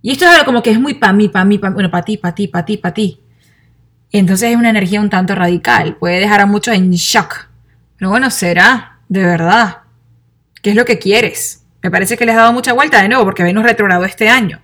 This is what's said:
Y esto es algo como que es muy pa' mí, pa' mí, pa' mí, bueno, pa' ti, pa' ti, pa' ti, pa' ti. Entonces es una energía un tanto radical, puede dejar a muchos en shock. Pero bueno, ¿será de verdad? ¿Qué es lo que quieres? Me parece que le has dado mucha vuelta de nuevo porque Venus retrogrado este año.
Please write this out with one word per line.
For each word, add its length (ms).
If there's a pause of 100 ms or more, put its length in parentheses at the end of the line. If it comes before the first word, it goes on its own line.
Y 100
esto 140
es 60
algo 140
como 160
que 100
es 80
muy 160
pa' 180
mí, 160
pa' 160
mí, 120
pa' 120
mí, 60
bueno, 160
pa' 100
ti, 160
pa' 160
ti, 140
pa' 180
ti, 120
pa' 160
ti. 280 (920)
Entonces 400
es 60
una 140
energía 280
un 100
tanto 260
radical, 600
puede 240
dejar 220
a 40
muchos 300
en 160
shock. 560 (500)
Pero 120
bueno, 200
¿será 760
de 160
verdad? 540 (840)
¿Qué 100
es 40
lo 100
que 140
quieres? 640 (180)
Me 100
parece 260
que 80
le 60
has 60
dado 160
mucha 200
vuelta 280
de 60
nuevo 160
porque 200
Venus 200
retrogrado 420
este 220
año. 360